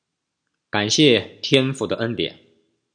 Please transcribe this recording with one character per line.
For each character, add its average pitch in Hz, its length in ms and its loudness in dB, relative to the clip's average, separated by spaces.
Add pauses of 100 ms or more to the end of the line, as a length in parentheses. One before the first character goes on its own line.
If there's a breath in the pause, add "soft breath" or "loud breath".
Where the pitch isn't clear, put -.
(680)
感 104 180 -2
谢 - 540 2
天 135 320 0
父 110 140 -6
的 92 80 -4
恩 117 200 -6
典， 82 260 -8 (540)